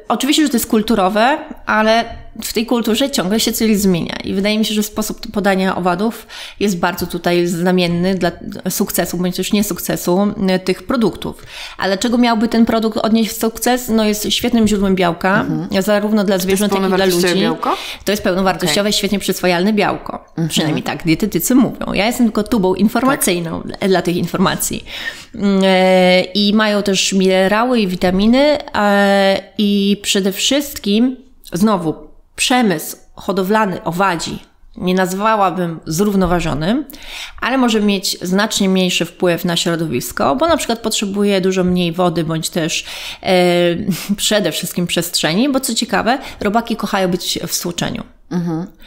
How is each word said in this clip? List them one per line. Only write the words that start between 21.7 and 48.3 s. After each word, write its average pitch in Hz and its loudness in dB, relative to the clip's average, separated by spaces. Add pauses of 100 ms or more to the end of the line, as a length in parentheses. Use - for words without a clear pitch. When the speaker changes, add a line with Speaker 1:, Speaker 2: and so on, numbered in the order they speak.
Speaker 1:
Ja 190 0
jestem 240 2
tylko 214 0
tubą 190 2
informacyjną 190 0
Speaker 2:
Tak. - -12
Speaker 1:
dla, - -2
dla 185 4
tych 175 -2
informacji. - -2 (500)
Mm, 196 2
e, 185 6
i 202 0
mają 208 2
też 196 0
minerały 190 2
i 208 2
witaminy, 208 2 (180)
e, 196 4 (200)
i 202 2
przede 196 0
wszystkim, 254 0 (360)
znowu, 175 0 (260)
przemysł 220 0 (180)
hodowlany 196 -2
owadzi 175 -2 (380)
nie 180 -2
nazwałabym 185 0
zrównoważonym, 175 0 (560)
ale 247 0
może 226 2
mieć 202 0
znacznie 196 0
mniejszy 185 2
wpływ 170 -2
na 170 0
środowisko, 165 -2
bo 294 0
na 320 2
przykład - -4
potrzebuje 202 0
dużo 185 2
mniej 180 2
wody, 170 0
bądź 160 -4
też, 160 -4 (380)
e, 190 2 (460)
<laughs> - -4
przede 202 0
wszystkim 175 -4
przestrzeni, 175 0
bo 269 0
co 254 -4
ciekawe, 214 0 (220)
robaki 220 0
kochają 196 0
być - -2
w - -6
stłoczeniu. - -4 (280)